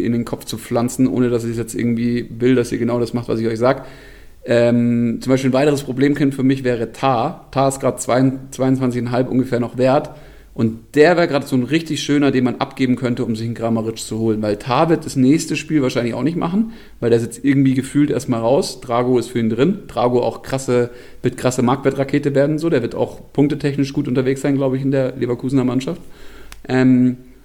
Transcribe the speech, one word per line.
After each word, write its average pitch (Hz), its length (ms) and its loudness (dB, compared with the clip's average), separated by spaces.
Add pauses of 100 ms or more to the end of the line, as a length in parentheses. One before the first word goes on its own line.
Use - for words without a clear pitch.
in 117 100 0
den 117 120 -2
Kopf - 200 -8
zu 113 120 -8
pflanzen, 123 500 0
ohne 123 220 2
dass 117 140 0
ich 117 140 -4
jetzt 113 180 -6
irgendwie 120 520 0 (120)
will, 127 160 4
dass 120 160 2
ihr 110 80 -2
genau 117 200 0
das 117 140 -2
macht, 120 140 -4
was 113 120 -2
ich 113 80 0
euch 113 120 -2
sag. 127 260 2 (600)
Ähm, 120 760 2
zum 123 100 -2
Beispiel 131 200 2
ein - 20 2
weiteres 143 300 2
Problemkind 139 500 0
für 135 100 -4
mich 131 200 2
wäre 117 280 0
Tah. 135 600 -2
Tah 135 160 2
ist 135 140 -2
grad 123 200 -2
zwei-, 131 300 2 (200)
zweiundzwanzig 127 520 0
Komma 120 140 -2
fünf 127 120 0
ungefähr 123 300 0
noch 120 180 -6
wert. 131 320 2 (460)
Und 113 380 -4
der 156 240 6
wäre 170 100 2
grad 135 200 -2
so 139 80 -2
ein 127 80 2
richtig 147 400 -4
schöner, 143 260 2
den 123 140 2
man 120 140 0
abgeben 127 380 -2
könnte, 123 300 -2
um 110 100 -2
sich 113 120 -6
einen 117 80 -6
Kramaric 113 420 -2
zu - 220 -6
holen. 110 240 0
Weil 104 140 0
Tah 131 300 0
wird 156 160 2
das - 120 -8
nächste 143 400 2
Spiel 151 260 -2
wahrscheinlich 120 320 -2
auch 117 80 -6
nicht 170 160 -2
machen, 190 360 -2 (260)
weil 120 100 0
der 117 80 6
ist 113 80 -2
jetzt - 180 -10
irgendwie 135 300 4
gefühlt 143 380 0
erstmal 120 300 -2
raus. - 380 0
Drago 123 380 2
ist 113 140 -2
für 120 80 -2
ihn 113 100 0
drin. 139 380 0
Drago 123 340 0
auch 113 220 -4
krasse, 123 480 0 (320)
wird 123 140 -2
krasse 127 260 0
Marktwertrakete 139 720 0
werden, 151 240 2
so. 165 100 -2
Der 135 140 2
wird 113 100 -6
auch - 260 -4 (140)
punktetechnisch 139 600 0
gut 139 140 -4
unterwegs 131 340 0
sein, 143 140 0
glaub 135 200 0
ich, 135 80 -4
in 135 80 0
der 131 240 0
Leverkusener 127 480 0
Mannschaft. 131 380 -2 (680)
Ähm, 127 500 4 (280)